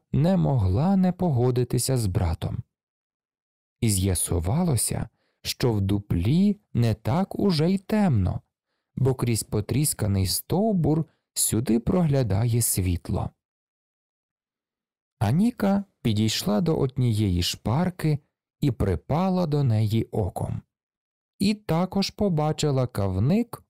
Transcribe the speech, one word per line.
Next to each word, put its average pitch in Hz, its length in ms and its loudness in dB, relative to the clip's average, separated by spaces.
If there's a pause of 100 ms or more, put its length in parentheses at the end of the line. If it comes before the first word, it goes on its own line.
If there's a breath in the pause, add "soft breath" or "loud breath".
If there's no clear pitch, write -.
(120)
не 170 260 2
могла 139 580 2
не 185 160 2
погодитися 127 840 0
з 113 100 0
братом. 90 560 -2 (1160)
І 120 80 2
з'ясувалося, 98 1200 0 (320)
що - 320 -2
в 101 80 0
дуплі 104 800 0 (140)
не 117 200 2
так 156 460 -2
уже 170 320 2
й 196 60 2
темно, 135 640 0 (540)
бо 131 200 0
крізь 117 280 -2
потрісканий 104 840 -2
стовбур 165 800 0 (280 soft breath)
сюди 143 460 0
проглядає 127 840 2
світло. - 680 -2 (1900)
Аніка 196 640 0 (180)
підійшла 110 600 0
до 160 160 0
однієї 107 680 0
шпарки 156 760 -2 (400)
і 143 120 2
припала 170 760 0
до 147 160 0
неї 110 400 2
оком. - 580 -6 (760)
І 202 140 2
також 185 560 -2
побачила 151 800 0
кавник 104 840 0